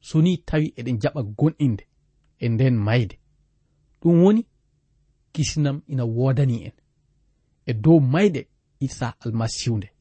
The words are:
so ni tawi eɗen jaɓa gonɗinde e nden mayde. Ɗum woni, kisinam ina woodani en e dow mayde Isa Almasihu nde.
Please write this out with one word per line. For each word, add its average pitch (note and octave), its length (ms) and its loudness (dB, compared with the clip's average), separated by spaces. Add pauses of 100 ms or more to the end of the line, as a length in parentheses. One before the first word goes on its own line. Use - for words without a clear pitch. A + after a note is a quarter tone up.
so - 220 -6
ni F#3 160 4
tawi D#3 380 -4
eɗen A#2+ 240 -6
jaɓa C#3+ 220 -4 (160)
gonɗinde C#3+ 460 0 (560)
e A#2+ 80 -4
nden A#2+ 280 2
mayde. G#2+ 400 -2 (840)
Ɗum E3+ 220 4
woni, G#3 200 4 (920)
kisinam D3 520 -2
ina B2+ 180 -4
woodani B2 600 0
en - 80 -14 (960)
e C#3 80 -4
dow D#3 260 6
mayde D3 480 0 (320)
Isa B2+ 400 -8
Almasihu A2+ 560 -4
nde. G2 120 -8 (120)